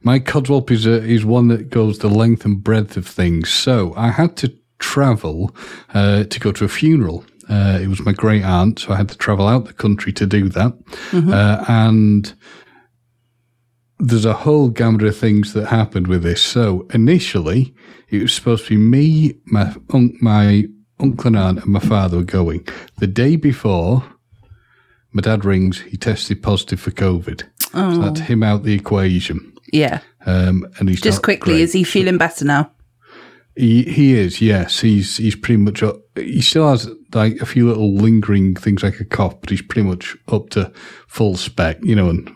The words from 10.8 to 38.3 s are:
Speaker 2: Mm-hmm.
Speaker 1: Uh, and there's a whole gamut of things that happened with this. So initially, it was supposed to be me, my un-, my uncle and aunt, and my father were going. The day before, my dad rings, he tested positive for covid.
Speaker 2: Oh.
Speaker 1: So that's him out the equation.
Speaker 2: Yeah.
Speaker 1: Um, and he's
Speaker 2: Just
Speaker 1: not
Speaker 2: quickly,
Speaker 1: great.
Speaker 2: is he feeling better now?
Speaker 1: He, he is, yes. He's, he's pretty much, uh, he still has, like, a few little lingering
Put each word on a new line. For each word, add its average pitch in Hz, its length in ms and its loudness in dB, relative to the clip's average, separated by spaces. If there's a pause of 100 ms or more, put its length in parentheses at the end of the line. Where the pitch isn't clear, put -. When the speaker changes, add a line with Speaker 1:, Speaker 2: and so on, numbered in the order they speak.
Speaker 2:
Mm-hmm. 180 220 2
Speaker 1:
Uh, 104 360 2
and 110 680 2 (1600)
there's 113 280 0
a 110 80 0
whole 147 340 2
gamut 113 340 0
of 107 140 0
things 104 380 0
that 107 140 -4
happened 107 380 0
with 90 160 0
this. 85 200 -2
So 101 520 0
initially, 117 800 0 (360)
it 101 120 -2
was - 100 -2
supposed - 340 -2
to - 40 -6
be 110 60 2
me, 143 580 4 (120)
my 104 280 0 (180)
un-, 120 280 2
my 104 440 4 (360)
uncle 135 280 0
and 110 80 4
aunt, 92 260 0
and 101 100 0
my 98 80 2
father 95 380 0
were 90 60 0
going. 87 420 -2 (320)
The 104 100 -2
day 120 280 2
before, 120 680 0 (1080)
my 101 100 -2
dad 107 220 0
rings, 92 360 0
he - 160 -14
tested - 460 -4
positive 98 380 -2
for - 120 -8
covid. 92 500 -4 (320)
Speaker 2:
Oh. 180 200 0
Speaker 1:
So 170 80 0
that's 156 180 -2
him 120 220 0
out 104 200 0
the 107 120 0
equation. 92 760 -2 (200)
Speaker 2:
Yeah. 151 280 0 (260)
Speaker 1:
Um, 92 400 0 (120)
and 98 100 0
he's 90 120 0
Speaker 2:
Just 101 180 0
Speaker 1:
not - 60 -6
Speaker 2:
quickly, 185 300 -2
Speaker 1:
great. 160 80 2
Speaker 2:
is 170 100 -2
he 185 100 0
feeling 185 360 0
better 165 260 -4
now? 143 260 0 (840)
Speaker 1:
He, 120 260 4
he 143 320 4
is, 95 260 0
yes. 104 400 0
He's, 104 360 0
he's 107 180 -2
pretty - 220 -2
much, 101 260 0
uh, 107 120 -2 (200)
he - 260 -4
still 160 280 2
has, 120 200 0 (240)
like, 110 280 0
a 127 60 -6
few 120 200 2
little 107 300 2
lingering 101 580 2